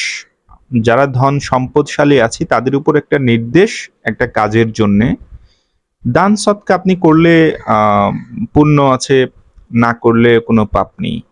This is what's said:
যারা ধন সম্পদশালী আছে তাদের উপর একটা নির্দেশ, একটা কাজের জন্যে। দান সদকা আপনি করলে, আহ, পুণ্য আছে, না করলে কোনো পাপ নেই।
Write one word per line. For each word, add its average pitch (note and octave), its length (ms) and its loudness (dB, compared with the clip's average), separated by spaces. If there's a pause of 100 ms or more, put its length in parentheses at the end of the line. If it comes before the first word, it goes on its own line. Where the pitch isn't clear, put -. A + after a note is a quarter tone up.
(800)
যারা A#2+ 240 2
ধন C#3 340 -2
সম্পদশালী C#3+ 840 0
আছে A2+ 240 -4
তাদের C3 300 -2
উপর D3+ 200 -2
একটা C#3+ 240 -2
নির্দেশ, A#2+ 720 0 (120)
একটা A#2 240 -4
কাজের A2 440 0
জন্যে। A2 440 0 (920)
দান F3 280 0
সদকা G3+ 400 -2
আপনি F#3 200 0
করলে, E3 720 2
আহ, G#2 500 0 (380)
পুণ্য D3 280 2
আছে, C3 460 0 (440)
না A#2 220 0
করলে A#2 460 2
কোনো A2+ 260 0
পাপ G2 340 -4
নেই। D#2+ 220 -8 (100)